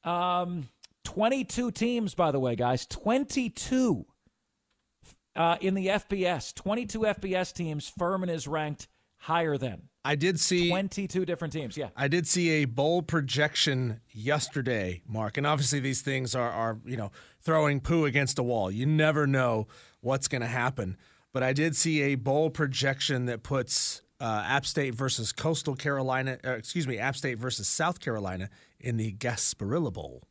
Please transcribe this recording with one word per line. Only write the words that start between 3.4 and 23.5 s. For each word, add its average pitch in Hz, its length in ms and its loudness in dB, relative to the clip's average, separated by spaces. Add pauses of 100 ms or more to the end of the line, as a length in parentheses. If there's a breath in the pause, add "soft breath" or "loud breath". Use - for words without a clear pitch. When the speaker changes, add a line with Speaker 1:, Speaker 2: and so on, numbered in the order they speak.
Speaker 1:
uh, 170 240 4
in 190 140 2
the 190 160 0
F 202 180 0
B 196 180 0
S. 175 280 -2
Twenty-two 220 520 -2
F 208 140 0
B 190 160 -2
S 185 160 0
teams, 156 360 -4
Furman 185 420 0
is 165 180 -4
ranked 151 400 -4 (300)
higher 160 400 2
than. 123 320 -4 (140)
Speaker 2:
I 143 120 2
did 165 240 2
see 175 300 4
Speaker 1:
Twenty-two 185 560 -2
different 165 280 -4
teams, 147 240 -6
yeah. 139 180 -6
Speaker 2:
I 135 120 0
did 165 200 2
see 175 220 4
a 151 160 4
bowl 143 360 2
projection 139 1000 0 (100)
yesterday, 117 960 -2
Mark, 110 300 -4
and 139 80 -2
obviously 147 340 2
these 131 220 0
things 131 320 -2
are, 123 160 0
are, 110 360 -2
you 120 120 -6
know, 101 140 -6 (300 loud breath)
throwing 151 400 2
poo 165 240 2
against 139 340 2
a 127 40 2
wall. 113 280 0
You 113 140 -2
never 151 420 4
know 123 400 2 (320 loud breath)
what's 135 280 0
gonna 120 200 -2
happen. 120 500 -2 (360 soft breath)
But 127 100 0
I 131 100 2
did 151 220 2
see 156 260 4
a 139 140 2
bowl 139 340 2
projection 135 760 0
that 120 180 -4
puts, - 580 0 (180)